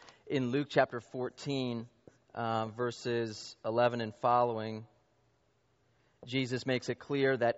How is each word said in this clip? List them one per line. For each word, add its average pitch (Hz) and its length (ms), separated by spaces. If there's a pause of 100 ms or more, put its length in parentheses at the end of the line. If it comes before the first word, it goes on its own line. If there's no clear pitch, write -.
(260)
In 131 240
Luke 143 180
chapter 127 320
fourteen, 127 880 (480)
uh, 113 320
verses 117 1000
eleven 117 380
and 107 180
following, 113 640 (1400)
Jesus 127 400
makes 127 240
it 123 80
clear 135 360
that 120 240